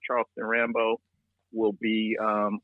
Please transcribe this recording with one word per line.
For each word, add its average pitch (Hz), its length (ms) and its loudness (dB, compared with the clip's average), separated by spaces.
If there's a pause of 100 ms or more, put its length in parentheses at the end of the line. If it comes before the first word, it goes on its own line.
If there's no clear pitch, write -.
Charleston 120 380 -2
Rambo, 117 540 0 (540)
will 110 200 2
be, 110 460 0
um, 104 440 0